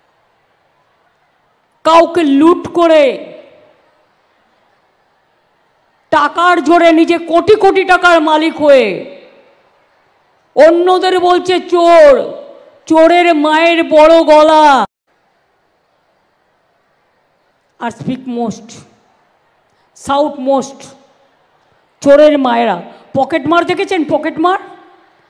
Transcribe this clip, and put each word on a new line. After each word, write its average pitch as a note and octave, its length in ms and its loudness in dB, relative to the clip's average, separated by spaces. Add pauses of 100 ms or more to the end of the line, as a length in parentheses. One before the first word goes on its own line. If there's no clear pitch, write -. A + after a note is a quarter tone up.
(1800)
কাউকে E4+ 380 0
লুট D4+ 460 0
করে, D#4 680 -2 (2750)
টাকার E4 540 -2
জোরে E4+ 280 2
নিজে E4 260 0
কোটি E4+ 380 0
কোটি F#4+ 280 0
টাকার F4+ 360 2
মালিক D#4 360 -2
হয়ে B3+ 600 -2 (1400)
অন্যদের F4+ 640 2
বলছে F4+ 420 -2
চোর, E4+ 720 2 (540)
চোরের E4 480 2
মায়ের D#4+ 500 -2
বড় D#4+ 380 4
গলা। D4+ 640 2 (3000)
আর A#3 120 -10
স্পিক B3+ 360 -12
মোস্ট, A#3 460 -10 (1200)
সাউথ C#4+ 440 -6
মোস্ট, C4 560 -6 (1040)
চোরের D4 380 4
মায়েরা। A#3 440 -4 (320)
পকেট C4+ 320 -6
মার E4+ 180 0
দেখেছেন? F4+ 400 -6
পকেট D#4 340 -6
মার F4+ 200 -2 (720)